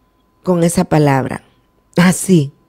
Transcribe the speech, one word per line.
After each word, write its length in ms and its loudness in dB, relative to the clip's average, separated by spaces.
con 200 -2
esa 220 0
palabra, 580 -2
así 560 0